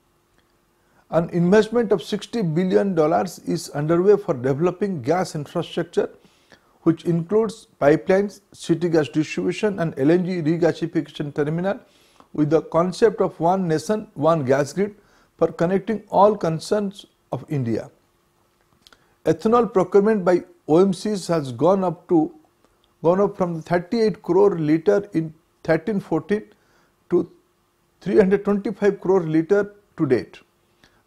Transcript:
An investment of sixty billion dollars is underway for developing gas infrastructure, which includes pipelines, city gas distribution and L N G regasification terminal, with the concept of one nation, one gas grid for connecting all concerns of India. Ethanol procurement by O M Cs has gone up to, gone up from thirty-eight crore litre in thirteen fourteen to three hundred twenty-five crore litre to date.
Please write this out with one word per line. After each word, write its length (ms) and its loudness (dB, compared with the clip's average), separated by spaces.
An 220 0
investment 600 2
of 120 0
sixty 400 -6
billion 500 0
dollars 460 0
is 300 -6
underway 480 2
for 180 -4
developing 640 -2
gas 320 -2
infrastructure, 800 -6
which 220 0
includes 640 -2
pipelines, 600 2
city 340 -2
gas 220 0
distribution 680 -4
and 180 -4
L 140 2
N 140 2
G 180 -4
regasification 920 -2
terminal, 460 -4
with 180 0
the 100 4
concept 580 0
of 200 -2
one 280 0
nation, 460 -2
one 320 0
gas 280 0
grid 220 -4
for 140 0
connecting 580 -2
all 280 4
concerns 680 -4
of 180 -8
India. 400 -4
Ethanol 480 0
procurement 500 2
by 200 2
O 100 4
M 160 4
Cs 340 -6
has 240 -2
gone 320 2
up 260 -6
to, 220 2
gone 200 2
up 160 -2
from 240 -4
thirty-eight 600 -2
crore 360 4
litre 560 0
in 200 -4
thirteen 380 -2
fourteen 420 -4
to 220 0
three 160 -2
hundred 260 4
twenty-five 560 -2
crore 220 0
litre 520 0
to 100 -2
date. 340 -2